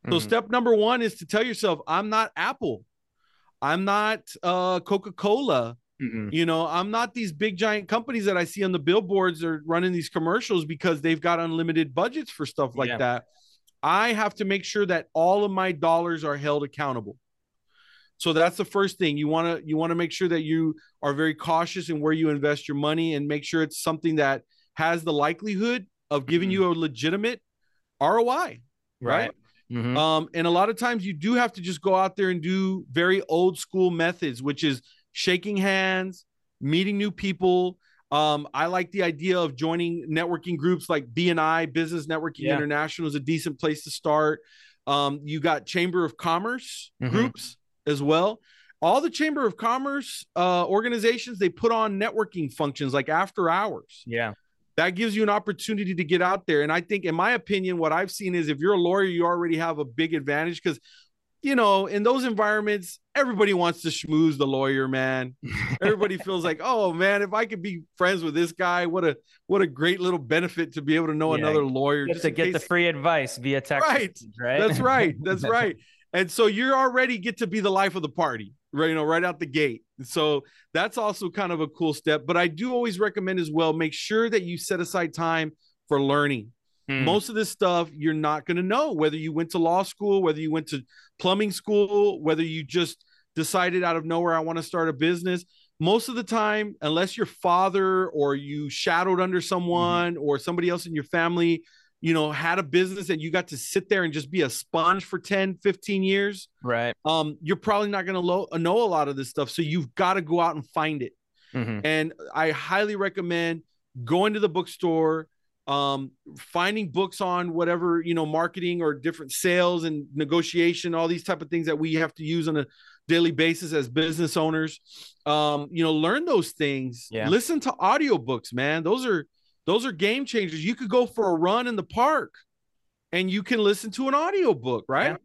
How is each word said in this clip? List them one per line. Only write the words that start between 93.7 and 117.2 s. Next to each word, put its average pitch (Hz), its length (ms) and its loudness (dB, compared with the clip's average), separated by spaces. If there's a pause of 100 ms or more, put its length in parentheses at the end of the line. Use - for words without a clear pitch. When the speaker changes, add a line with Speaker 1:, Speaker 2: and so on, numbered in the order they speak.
Speaker 1:
out 170 120 2
of 165 100 -4
nowhere, 165 300 0
"I 160 60 2
wanna 165 200 -4
start 165 280 -2
a 156 40 -2
business." 175 520 0 (340)
Most 208 300 2
of 247 60 -6
the 233 80 -2
time, 214 580 0
unless 165 360 0
your 226 80 0
father 185 840 2
or 143 260 0
you 143 340 -8
shadowed 180 500 0
under 185 200 0
Speaker 2:
Mm-hmm. 170 80 -6
Speaker 1:
someone 175 720 0
or 143 200 0
somebody 175 320 -2
else 175 160 -2
in 170 80 -8
your 147 120 -4
family, 170 580 2 (380)
you 165 120 2
know, 151 200 2
had 165 260 0
a 190 40 -2
business 180 460 0
and 160 120 -2
you 160 100 -6
got 180 160 -2
to - 80 -12
sit 180 320 -4
there 190 160 2
and 165 80 -2
just 143 180 -6
be 175 120 0
a 139 80 2
sponge 170 560 0
for - 140 -6
ten, 190 440 -2
fifteen 196 400 0
years, 196 460 0 (120)
Speaker 2:
Right. 120 320 0 (120)
Speaker 1:
um, 156 360 0
you're 165 140 0
probably 208 320 0
not 196 180 -4
gonna 190 140 -4
lo-, 180 380 0
know 175 260 2
a 220 140 2
lot 147 100 2
of 139 80 -4
this 135 140 -8
stuff. 143 200 -4
So - 120 -4
you've 151 340 -2
gotta 190 260 2
go 170 200 0
out 170 160 2
and 143 140 -10
find 156 300 -2
it. 120 120 -8 (400)
Speaker 2:
Mm-hmm. 113 320 -4
Speaker 1:
And 156 260 0 (240)
I 160 160 2
highly 190 460 -2
recommend 170 640 -2 (400)
going 180 300 2
to 208 80 -2
the 202 80 2
bookstore, 160 800 0 (360)
um, 139 460 -2 (260)
finding 185 540 -2
books 185 300 -2